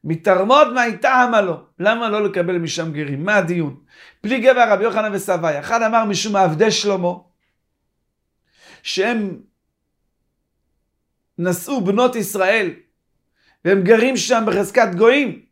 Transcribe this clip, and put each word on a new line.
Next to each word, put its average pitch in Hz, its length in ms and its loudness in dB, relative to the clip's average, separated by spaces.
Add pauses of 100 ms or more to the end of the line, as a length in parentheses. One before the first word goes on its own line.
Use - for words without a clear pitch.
מתרמוד, 202 680 2
מה 247 80 0 (200)
טעמא 254 360 2
לו? 185 280 -2 (140)
למה 226 300 0
לא 208 140 -2
לקבל 185 340 -2
משם 165 340 -6
גרים? 143 340 -6
מה 208 100 0
הדיון? 165 400 -2 (460)
פליגי 254 320 2
בר 233 180 2
רבי 196 120 0
יוחנן 214 320 -2
וסבייה. 165 440 -4
אחד 226 220 -4
אמר 226 240 0
משום 202 300 -4
עבדי 190 360 2
שלמה, 190 420 -2 (1700)
שהם 202 560 -4 (2000)
נשאו 180 480 -2
בנות 240 300 0
ישראל, 202 540 -2 (960)
והם 196 160 2
גרים 226 360 4
שם 214 300 0
בחזקת 196 480 0
גויים. 226 560 2